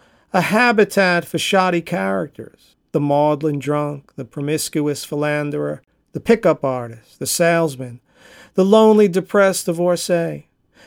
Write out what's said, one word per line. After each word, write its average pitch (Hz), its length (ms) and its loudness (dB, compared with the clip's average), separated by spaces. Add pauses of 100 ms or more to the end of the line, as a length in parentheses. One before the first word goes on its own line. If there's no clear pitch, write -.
(340)
a 190 80 2
habitat 202 840 2
for - 140 -8
shoddy 185 440 0
characters, 180 960 -6 (160)
the - 80 0
maudlin 147 600 0
drunk, 147 560 -6
the 135 100 -12
promiscuous 147 800 -4
philanderer, 147 760 -4 (320)
the - 80 -8
pickup 196 420 2
artist, 120 560 -6
the 139 60 -10
salesman, 143 720 -2 (540)
the 190 100 2
lonely, 214 460 6
depressed 185 560 0
divorcee, 170 840 -2 (400)